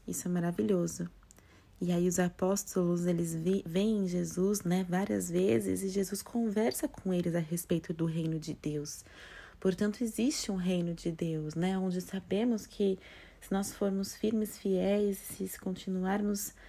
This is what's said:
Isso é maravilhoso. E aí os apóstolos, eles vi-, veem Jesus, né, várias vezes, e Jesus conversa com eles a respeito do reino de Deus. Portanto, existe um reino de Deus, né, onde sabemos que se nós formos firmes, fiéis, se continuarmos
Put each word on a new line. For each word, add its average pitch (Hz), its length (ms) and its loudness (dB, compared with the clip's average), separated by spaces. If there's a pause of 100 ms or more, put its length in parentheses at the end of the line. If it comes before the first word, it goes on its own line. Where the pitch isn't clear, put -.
Isso 185 200 -6
é 180 40 0
maravilhoso. 175 800 0 (720)
E 180 100 0
aí 175 160 4
os 175 100 0
apóstolos, 180 920 2
eles 170 280 0
vi-, 180 300 0
veem 196 420 2
Jesus, 180 560 2
né, 180 240 2
várias 185 420 0
vezes, 190 520 2
e 196 80 -2
Jesus 196 320 -2
conversa 226 640 0
com - 240 -4
eles 175 240 2
a 175 40 2
respeito 170 540 -2
do 160 120 -2
reino 160 340 0
de 156 140 -6
Deus. 147 500 -6 (560)
Portanto, 202 440 0
existe 226 480 0
um 196 40 0
reino 175 380 0
de 170 180 -4
Deus, 156 440 -2
né, 185 220 2
onde 185 220 0
sabemos 202 680 -2
que 196 300 0 (440)
se - 100 -6
nós 196 220 0
formos 196 420 -2
firmes, 214 420 0
fiéis, 196 600 2
se - 420 -8
continuarmos 190 920 -2 (160)